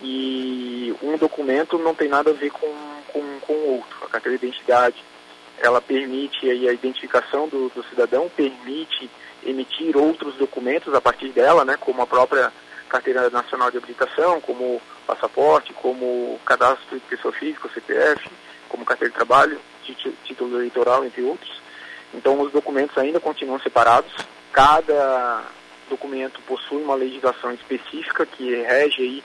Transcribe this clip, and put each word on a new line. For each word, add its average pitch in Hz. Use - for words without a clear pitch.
E 127
um 151
documento 151
não 165
tem 151
nada 147
a 156
ver 143
com, 156
com, 143
com 151
o 151
outro. -
A -
carteira 123
de 123
identidade, 123
ela 120
permite 135
aí 123
a 123
identificação 127
do, 135
do 123
cidadão, 127
permite 131
emitir 143
outros 151
documentos 135
a 131
partir 120
dela, 135
né, 131
como 123
a 123
própria 127
Carteira 127
Nacional 123
de 123
Habilitação, 147
como 123
passaporte, 143
como 127
cadastro 127
de -
pessoa 120
física, 147
C 113
P -
F, 139
como 120
carteira 123
de -
trabalho, 139
ti-, -
título 123
eleitoral, 123
entre 123
outros. 151
Então, 135
os 143
documentos 143
ainda 151
continuam 139
separados. 120
Cada 139
documento 131
possui 143
uma 143
legislação 131
específica 143
que 123
rege 131
aí 127